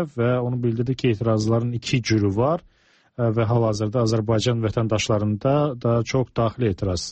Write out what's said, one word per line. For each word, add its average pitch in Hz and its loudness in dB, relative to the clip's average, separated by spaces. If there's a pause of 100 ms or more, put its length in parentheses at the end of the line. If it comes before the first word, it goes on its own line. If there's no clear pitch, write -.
və 123 0
onu 123 -2
bildirdi 120 -2
ki, 123 2
etirazların 113 0
iki 123 -2
cürü 107 2
var. 135 0 (540)
Ə, 117 0
və 113 2
hal-hazırda 110 0
Azərbaycan 113 0
vətəndaşlarında 107 0 (280)
da 120 0 (120)
çox 127 -2
daxili 113 0
etiraz 90 -4